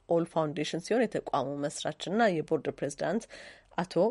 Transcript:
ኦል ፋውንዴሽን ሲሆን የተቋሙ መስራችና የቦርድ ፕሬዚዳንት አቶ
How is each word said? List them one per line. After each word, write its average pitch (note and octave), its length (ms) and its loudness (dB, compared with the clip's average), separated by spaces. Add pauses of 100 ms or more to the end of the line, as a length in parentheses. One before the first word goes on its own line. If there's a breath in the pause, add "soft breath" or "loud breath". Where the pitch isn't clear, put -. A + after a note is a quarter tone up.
ኦል E3+ 180 4
ፋውንዴሽን D#3 560 -2
ሲሆን A#3 220 2
የተቋሙ C#3 440 0 (100)
መስራችና D#3+ 720 0
የቦርድ D#3 440 0
ፕሬዚዳንት D3+ 520 -2 (520 loud breath)
አቶ F3+ 180 -2 (160)